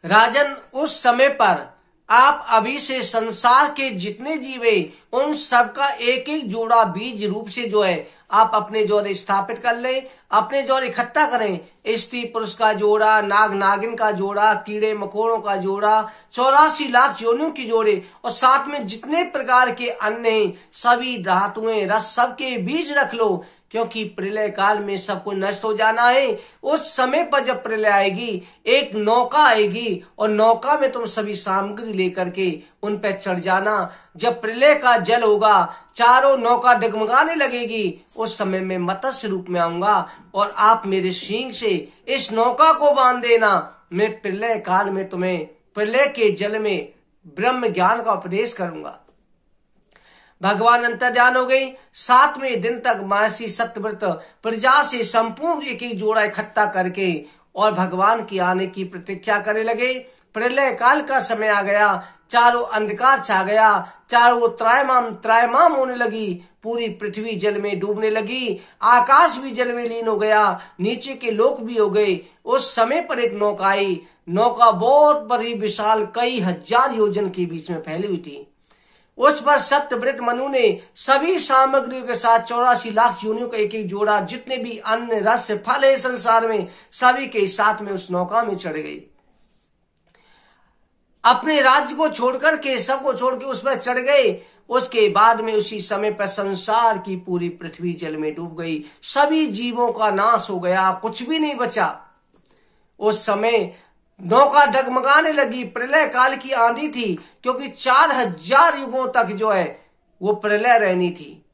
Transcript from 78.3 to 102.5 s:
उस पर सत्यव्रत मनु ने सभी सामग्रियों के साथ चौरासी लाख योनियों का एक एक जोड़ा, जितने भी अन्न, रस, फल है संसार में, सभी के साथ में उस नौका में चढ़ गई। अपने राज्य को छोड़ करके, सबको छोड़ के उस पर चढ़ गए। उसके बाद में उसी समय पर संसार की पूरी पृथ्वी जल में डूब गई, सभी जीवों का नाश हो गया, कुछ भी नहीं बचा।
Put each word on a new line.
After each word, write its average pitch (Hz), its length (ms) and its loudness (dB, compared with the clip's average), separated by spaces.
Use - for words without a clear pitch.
उस 294 240 4
पर 285 160 4
सत्यव्रत 269 640 0
मनु 240 260 -2
ने 254 340 0
सभी 311 440 0
सामग्रियों 262 640 2
के 240 120 -4
साथ 233 240 4
चौरासी 240 520 0
लाख 226 320 2
योनियों 226 260 -4
का 233 80 -8
एक 214 180 -2
एक 208 120 -6
जोड़ा, 208 340 0
जितने 247 360 -10
भी 226 200 -10
अन्न, 226 340 -4
रस, 220 400 0
फल 247 340 -2
है 269 120 6
संसार 226 500 0
में, 202 200 -2
सभी 254 360 0
के 202 200 -2
साथ 208 340 -2
में 196 100 -8
उस 185 200 -8
नौका 180 320 -2
में 202 120 -4
चढ़ 156 220 -8
गई। - 340 -12
अपने 277 360 4
राज्य 269 340 4
को 311 140 0
छोड़ 254 280 -2
करके, 285 420 0
सबको 262 340 -2
छोड़ 254 220 -2
के 262 100 -12
उस 247 180 -6
पर 262 120 0
चढ़ 247 220 -4
गए। 254 480 2
उसके 240 400 0
बाद 220 320 4
में 220 120 -4
उसी 214 260 -2
समय 208 320 -4
पर 208 160 -4
संसार 202 720 -2
की 196 180 -8
पूरी 175 340 -6
पृथ्वी 170 440 -8
जल 160 240 -8
में 151 180 -6
डूब 165 260 -12
गई, 160 240 -6
सभी 294 460 0
जीवों 233 440 -2
का 214 200 0
नाश 208 380 0
हो 185 100 -6
गया, 185 320 0
कुछ 220 320 -6
भी 311 160 -4
नहीं 294 160 -2
बचा। 220 460 -4